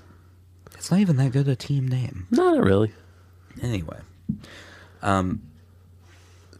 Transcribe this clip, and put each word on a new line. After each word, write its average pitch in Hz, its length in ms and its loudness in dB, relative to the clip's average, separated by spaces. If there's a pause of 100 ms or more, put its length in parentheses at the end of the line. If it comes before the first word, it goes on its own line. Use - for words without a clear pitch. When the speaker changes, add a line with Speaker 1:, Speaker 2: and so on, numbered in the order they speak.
(760)
Speaker 1:
It's - 160 -12
not 175 100 4
even 175 180 2
that 135 120 2
good 139 160 0
a 139 80 0
team 135 320 -4
name. 127 460 -4
Speaker 2:
No, 349 220 4
not 269 100 2
really. 101 280 4 (720)
Speaker 1:
Anyway. 104 360 -6 (1040)
Um, 95 400 0 (1160)